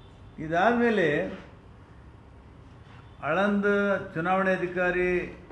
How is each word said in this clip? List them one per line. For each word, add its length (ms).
ಇದಾದ್ಮೇಲೆ 960
ಆಳಂದ 420
ಚುನಾವಣೆ 380
ಅಧಿಕಾರಿ 840